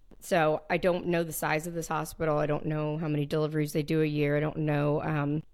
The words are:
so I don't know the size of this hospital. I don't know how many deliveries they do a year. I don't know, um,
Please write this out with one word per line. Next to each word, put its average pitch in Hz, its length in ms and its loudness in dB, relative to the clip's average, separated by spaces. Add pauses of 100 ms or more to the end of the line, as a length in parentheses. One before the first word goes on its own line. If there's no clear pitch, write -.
(200)
so 156 500 2
I 175 80 2
don't 180 300 2
know 170 140 2
the 160 100 -6
size 156 340 -2
of 170 80 -8
this 165 140 -6
hospital. 156 500 -2
I 151 80 2
don't 147 180 -2
know 151 320 -2
how 160 120 -4
many 147 180 0
deliveries 151 480 0
they 160 80 0
do 156 180 0
a 156 60 4
year. 147 300 2
I 147 40 2
don't 151 180 -2
know, 147 440 0
um, 151 400 -2 (120)